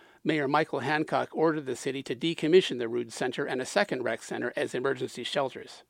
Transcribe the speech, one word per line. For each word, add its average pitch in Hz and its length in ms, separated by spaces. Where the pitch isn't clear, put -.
Mayor 147 240
Michael 147 340
Hancock 151 520
ordered 156 320
the 123 100
city 135 280
to 135 120
decommission 165 600
the 117 100
Rood 120 240
Center 127 340
and 127 140
a 127 60
second 127 380
rec 117 180
center 120 340
as 143 200
emergency 127 480
shelters. 131 680